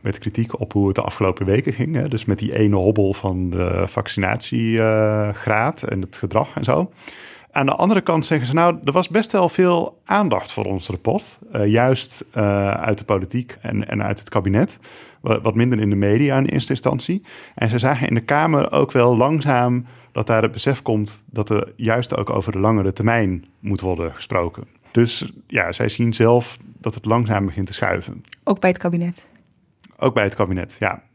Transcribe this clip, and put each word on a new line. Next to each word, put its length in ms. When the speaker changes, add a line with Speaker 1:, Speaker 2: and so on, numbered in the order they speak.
Speaker 1:
met 160
kritiek 420
op 140
hoe 140
het 80
de 60
afgelopen 440
weken 280
ging, 220
hè. 120
Dus 180
met 140
die 180
ene 180
hobbel 380
van 360
de 380
vaccinatiegraad 2000
en 180
het 160
gedrag 380
en 80
zo. 280
Aan 140
de 100
andere 260
kant 240
zeggen 220
ze, 60
nou, 320
er 60
was 180
best 220
wel 180
veel 560
aandacht 460
voor 140
ons 220
rapport. 500
Eh, 140
juist, 680
eh, 400
uit 260
de 60
politiek 580
en, 260
en 160
uit 160
het 100
kabinet. 480
Wa-, 200
wat 140
minder 240
in 100
de 60
media 420
in 80
eerste 260
instantie. 540
En 140
ze 80
zagen 300
in 60
de 80
Kamer 500
ook 200
wel 260
langzaam 680
dat 160
daar 140
het 100
besef 300
komt 440
dat 240
er 260
juist 420
ook 120
over 220
de 80
langere 340
termijn 520
moet 220
worden 320
gesproken. 500
Dus 400
ja, 240
zij 180
zien 240
zelf 440
dat 180
het 100
langzaam 400
begint 220
te 60
schuiven. 500
Speaker 2:
Ook 160
bij 100
het 100
kabinet? 460
Speaker 1:
Ook 160
bij 100
het 120
kabinet, 440
ja. 220